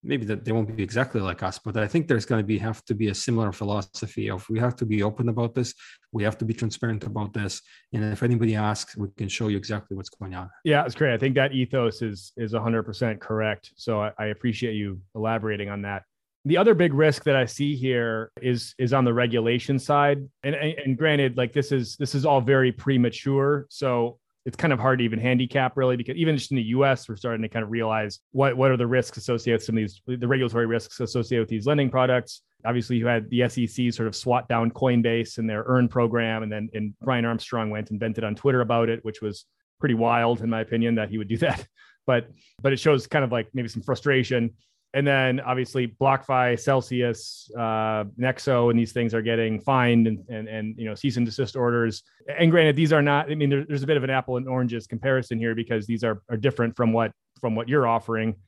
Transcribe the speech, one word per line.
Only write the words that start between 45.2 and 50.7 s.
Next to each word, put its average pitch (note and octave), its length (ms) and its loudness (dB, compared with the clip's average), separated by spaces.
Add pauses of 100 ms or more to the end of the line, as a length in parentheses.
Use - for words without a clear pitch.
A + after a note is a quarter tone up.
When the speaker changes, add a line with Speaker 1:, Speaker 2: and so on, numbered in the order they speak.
Speaker 2:
obviously B2+ 480 -2 (120)
BlockFi, C3 560 2
Celsius, B2 960 -2
uh, A2 500 -2 (120)
Nexo, B2 540 2
and A#2+ 80 4
these A2+ 140 0
things A#2 200 -2
are A2+ 80 0
getting A2+ 380 0
fined A#2+ 480 4
and, G2+ 220 -2
and, A2 180 -10
and, G#2+ 300 -8